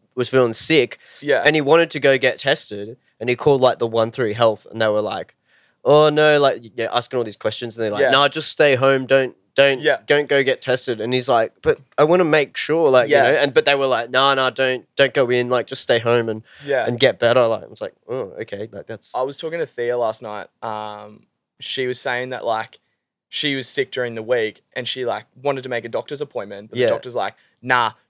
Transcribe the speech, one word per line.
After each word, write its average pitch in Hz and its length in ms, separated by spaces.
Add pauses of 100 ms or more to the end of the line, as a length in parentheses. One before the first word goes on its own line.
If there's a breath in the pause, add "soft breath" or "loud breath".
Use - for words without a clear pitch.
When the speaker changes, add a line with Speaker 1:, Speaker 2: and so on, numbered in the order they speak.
(140)
Speaker 1:
was 123 140
feeling 127 260
sick 143 440 (220 loud breath)
Speaker 2:
Yeah. 135 240
Speaker 1:
and 151 120
he 151 40
wanted 160 300
to 151 100
go 135 160
get 131 220
tested 113 580 (220)
and 117 100
he 127 60
called, 135 260
like, 123 200
the 117 80
one 113 240
three 110 220
Health 113 360
and 113 100
they 110 60
were 107 160
like, 95 320 (500)
"Oh, 151 260
no," 151 280
like, 127 240 (140)
yeah, 113 160
asking 123 260
all 117 60
these 104 120
questions 110 400
and 117 60
they're 107 80
like, 104 120
Speaker 2:
Yeah. 127 80
Speaker 1:
"Nah, 139 180
just 156 220
stay 143 260
home. 131 300
Don't, 131 280 (200)
don't, 139 260
Speaker 2:
Yeah. 143 240
Speaker 1:
don't 147 240
go 139 140
get 135 180
tested." 123 400
And 120 140
he's 127 140
like, 113 240 (100)
"But 156 160 (180)
I 143 80
wanna 175 200
make 151 320
sure," 156 340
like, 123 180
Speaker 2:
Yeah. - 200
Speaker 1:
you 139 40
know, 151 60
and, 139 160
but 156 120
they 143 100
were 139 100
like, 120 240
"Nah, 135 240
nah, 131 160
don't, 127 340 (120)
don't 135 180
go 127 160
in. 123 180
Like, 123 200
just - 140
stay 120 180
home 117 280
and, 110 140 (220 loud breath)
Speaker 2:
Yeah. 135 220
Speaker 1:
and 120 120
get 123 220
better." 120 260
Like, 107 160
I - 60
was 107 120
like, 104 140 (140)
"Oh, 117 240 (100)
okay." 104 300
Like, 95 160
that's - 260
Speaker 2:
I 127 80
was 139 160
talking 165 220
to 151 60
Thea 120 300
last 113 260
night. 107 260 (140)
Um, 107 640 (340)
she - 260
was 123 140
saying 127 300
that, 127 140
like, 113 360 (480)
she 147 260
was 131 140
sick - 240
during 120 240
the 113 80
week 113 380 (120)
and 123 140
she, 127 180
like, 110 200 (140)
wanted 135 220
to 127 60
make 120 160
a 117 40
doctor's 120 320
appointment. 104 500
But 123 100
Speaker 1:
Yeah. 123 60
Speaker 2:
the 113 80
doctor's 120 200
like, 107 200 (280)
"Nah, 120 300 (180)